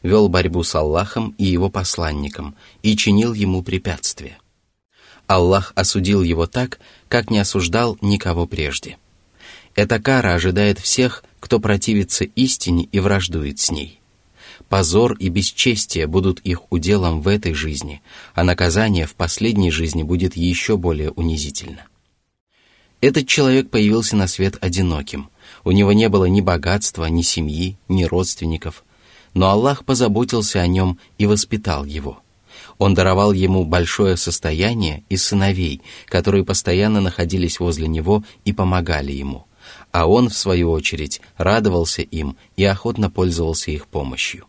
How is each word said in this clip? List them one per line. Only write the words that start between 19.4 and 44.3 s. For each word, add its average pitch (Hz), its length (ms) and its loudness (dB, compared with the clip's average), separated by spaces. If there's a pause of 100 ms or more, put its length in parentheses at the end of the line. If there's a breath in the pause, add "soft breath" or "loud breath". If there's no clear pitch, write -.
жизни 80 320 -2
будет 87 320 -2
ещё 90 400 0
более 78 340 -2
унизительно. 73 760 -6 (1120 soft breath)
Этот 135 280 2
человек 135 420 2
появился 107 460 2
на 98 100 2
свет 95 340 -2
одиноким. 82 680 -2 (340 loud breath)
У 90 60 0
него 101 220 6
не 107 160 6
было 98 160 4
ни 92 160 4
богатства, 87 680 -2
ни 82 160 0
семьи, 82 540 -4 (120)
ни 92 160 2
родственников. 82 800 -4 (500 soft breath)
Но 95 160 4
Аллах 123 340 2
позаботился 117 760 0
о 87 60 2
нём 92 320 0 (200 soft breath)
и 104 80 2
воспитал 104 580 0
его. 71 360 -10 (580 loud breath)
Он 98 160 4
даровал 95 380 4
ему 92 320 2
большое 87 520 2
состояние 85 920 -2
и 95 60 0
сыновей, 92 640 0 (240 loud breath)
которые 95 380 2
постоянно 101 560 2
находились 90 600 -2
возле 80 260 -2
него 80 380 0 (200 loud breath)
и 104 80 0
помогали 82 600 -2
ему. 67 340 -8 (460 loud breath)
А 85 140 2
он, 117 240 4
в - 40 -10
свою 87 360 0
очередь, 76 500 -4 (160 soft breath)
радовался 92 680 0
им 73 340 -6 (200 soft breath)
и 95 80 2
охотно 98 460 0
пользовался 82 600 -2
их 73 160 -8
помощью. 71 640 -8